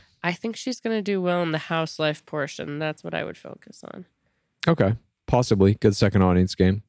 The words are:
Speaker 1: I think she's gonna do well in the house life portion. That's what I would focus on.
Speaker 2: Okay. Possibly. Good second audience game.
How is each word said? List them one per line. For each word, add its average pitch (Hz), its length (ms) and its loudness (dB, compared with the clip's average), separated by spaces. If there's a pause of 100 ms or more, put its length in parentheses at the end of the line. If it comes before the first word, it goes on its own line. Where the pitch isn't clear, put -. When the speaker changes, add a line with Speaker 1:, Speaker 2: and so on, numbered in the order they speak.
(220)
Speaker 1:
I 175 100 -2
think 226 220 -8
she's 247 260 -8
gonna 226 220 -4
do 196 180 -2
well 180 220 0
in 165 80 -2
the 156 80 -2
house 160 400 -4
life 151 260 -2
portion. 147 540 -8
That's 156 240 -6
what 165 120 -12
I - 100 -4
would - 120 -12
focus - 460 -20 (100)
on. 185 140 -16 (600)
Speaker 2:
Okay. 113 260 2 (320)
Possibly. 107 480 4
Good 104 220 2
second 101 260 4
audience 92 320 4
game. 95 340 2